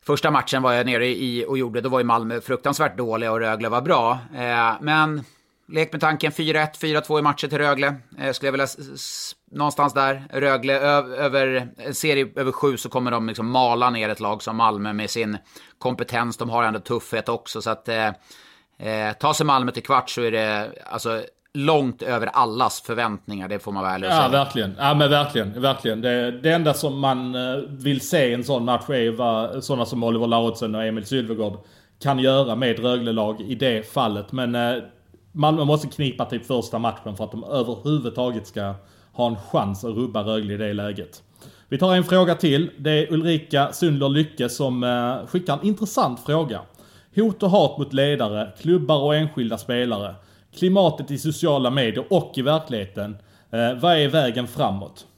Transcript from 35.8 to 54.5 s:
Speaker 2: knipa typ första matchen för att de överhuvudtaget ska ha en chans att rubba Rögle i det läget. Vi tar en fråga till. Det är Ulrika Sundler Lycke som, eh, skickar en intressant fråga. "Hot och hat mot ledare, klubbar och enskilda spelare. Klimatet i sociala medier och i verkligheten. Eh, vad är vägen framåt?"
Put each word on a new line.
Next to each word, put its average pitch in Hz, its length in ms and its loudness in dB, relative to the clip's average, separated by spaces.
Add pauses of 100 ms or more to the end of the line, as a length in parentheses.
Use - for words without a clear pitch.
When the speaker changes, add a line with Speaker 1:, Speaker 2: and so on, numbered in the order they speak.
Speaker 2:
knipa 127 360 -4
typ 117 220 -8
första 117 320 -2
matchen 110 380 -6
för 110 80 -6
att 101 80 -10
de 113 120 -10
överhuvudtaget 120 1040 -2
ska 101 280 -6 (380)
ha 120 140 0
en 117 100 -2
chans 98 480 -4
att 113 100 -4
rubba 110 280 -2
Rögle 104 320 -2
i - 20 -6
det 104 160 -4
läget. 101 500 -8 (460)
Vi 139 100 -2
tar 185 160 4
en 180 100 4
fråga 180 300 6
till. 165 440 2
Det 151 120 -2
är 151 220 2
Ulrika 156 600 2
Sundler 143 360 2
Lycke 143 400 0
som, 127 360 -2
eh, 123 420 0
skickar 180 280 -2
en 147 120 -4
intressant 202 600 0
fråga. 147 340 0 (540)
"Hot 214 280 2
och 196 80 4
hat 175 280 4
mot 135 140 -4
ledare, 120 680 0
klubbar 156 420 2
och 147 140 2
enskilda 131 420 -2
spelare. 110 560 -4 (440)
Klimatet 180 520 4
i 139 80 -4
sociala 143 520 0
medier 123 400 0
och 180 260 2
i 131 60 -2
verkligheten. 110 720 -2 (360)
Eh, 117 280 0
vad 170 180 6
är 143 100 4
vägen 127 380 0
framåt?" 98 600 -4 (120)